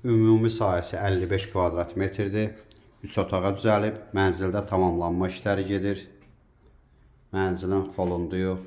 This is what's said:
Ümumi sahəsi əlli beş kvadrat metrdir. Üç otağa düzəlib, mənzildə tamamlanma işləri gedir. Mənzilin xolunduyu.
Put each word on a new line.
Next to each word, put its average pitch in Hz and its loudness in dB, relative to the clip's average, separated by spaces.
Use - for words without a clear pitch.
Ümumi 113 6
sahəsi 90 -2
əlli 92 2
beş 95 -2
kvadrat 87 0
metrdir. 101 -2
Üç - -12
otağa 98 0
düzəlib, 104 2
mənzildə 92 0
tamamlanma 90 0
işləri 98 -2
gedir. 98 -2
Mənzilin 95 0
xolunduyu. 90 -2